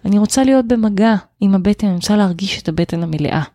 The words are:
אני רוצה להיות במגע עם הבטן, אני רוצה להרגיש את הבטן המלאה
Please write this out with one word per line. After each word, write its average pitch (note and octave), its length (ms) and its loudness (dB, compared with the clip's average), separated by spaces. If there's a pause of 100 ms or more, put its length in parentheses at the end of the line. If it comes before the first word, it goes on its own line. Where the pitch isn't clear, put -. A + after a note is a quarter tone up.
אני G3+ 140 2
רוצה G#3+ 240 0
להיות C4 240 2
במגע A3 480 2 (260)
עם G3 140 2
הבטן, G3+ 320 0
אני F3+ 80 0
רוצה G#3 200 -2
להרגיש F#3+ 460 -2
את - 80 -6
הבטן E3+ 340 -4
המלאה D#3 380 -2 (120)